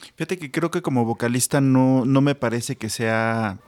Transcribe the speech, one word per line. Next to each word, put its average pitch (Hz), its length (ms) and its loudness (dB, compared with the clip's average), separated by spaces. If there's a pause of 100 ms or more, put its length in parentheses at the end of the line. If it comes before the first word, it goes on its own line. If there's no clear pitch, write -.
(140)
Fíjate 170 240 -6
que 147 120 -12
creo 165 200 -2
que 175 100 -4
como 131 240 0
vocalista 120 560 0
no, 131 460 4
no 135 160 4
me 143 120 2
parece 120 420 -4
que 110 120 -8
sea 113 800 -2